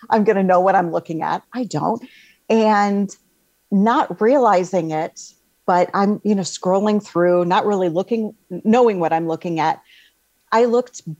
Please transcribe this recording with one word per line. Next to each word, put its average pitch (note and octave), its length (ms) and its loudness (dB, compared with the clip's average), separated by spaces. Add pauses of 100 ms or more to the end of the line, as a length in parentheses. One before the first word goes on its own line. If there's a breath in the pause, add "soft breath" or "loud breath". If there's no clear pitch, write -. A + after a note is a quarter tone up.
I'm A3+ 140 2
gonna G3 200 2
know F3+ 180 4
what F#3+ 140 2
I'm F3 160 0
looking E3 300 -6
at. D#3 220 -4 (100)
I B3 120 -6
don't. E3 380 -4 (460 loud breath)
And G3+ 640 2 (560)
not G#3+ 480 0
realizing G3 680 2
it, D#3 320 -6 (460)
but F3+ 260 2
I'm, G3+ 300 0
you G#3 100 0
know, F#3+ 80 -2
scrolling G3+ 640 -2
through, F3 400 2
not F#3 220 0
really F#3 220 0
looking, G#3 440 -4 (160)
knowing A3 500 2
what D#3+ 140 0
I'm E3 140 -2
looking E3 320 -6
at. D#3 200 -2 (720 soft breath)
I A#3 140 2
looked A#3+ 380 -4 (160)